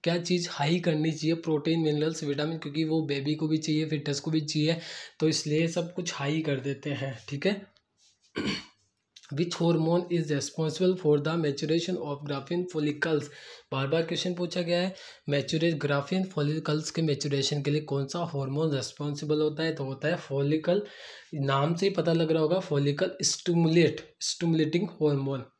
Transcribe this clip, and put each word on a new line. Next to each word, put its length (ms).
क्या 140
चीज़ 340
हाई 280
करनी 320
चाहिए? 240
प्रोटीन, 440
मिनरल्स, 440
विटामिन, 340
क्योंकि 260
वो 220
बेबी 300
को 120
भी 100
चाहिए, 280
फिटस 340
को 120
भी 100
चाहिए, 360
तो 80
इसलिए 400
सब 260
कुछ 200
हाई 280
कर 180
देते 300
हैं, 300
ठीक 160
है। 260
Which 240
hormone 540
is 200
responsible 680
for 220
the 180
maturation 600
of 260
graphene 460
follicles? 600
बार 160
बार 160
क्वेश्चन 300
पूछा 280
गया 180
है, 140
मैच्योरेट 520
ग्राफियन 440
फॉलिकल्स 680
के 100
मैच्योरेशन 600
के 100
लिए 120
कौन 240
सा 160
हार्मोन 420
रिस्पॉन्सिबल 680
होता 220
है? 120
तो 80
होता 240
है 120
फॉलिकल, 600
नाम 400
से 100
ही 80
पता 200
लग 180
रहा 100
होगा, 200
फॉलिकल 640
स्टिमुलेट, 840
स्टिमुलेटिंग 680
हार्मोन। 540